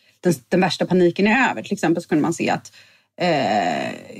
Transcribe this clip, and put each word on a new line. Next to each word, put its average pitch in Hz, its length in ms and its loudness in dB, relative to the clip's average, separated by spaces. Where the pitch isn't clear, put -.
den, 180 140 2
den 180 120 2
värsta 180 260 0
paniken 180 400 2
är 220 240 2
över. - 120 -6
Till - 100 -6
exempel 170 300 0
så - 60 -18
kunde 151 140 2
man 165 120 0
se - 160 -2
att, - 220 -6
eh, 104 720 0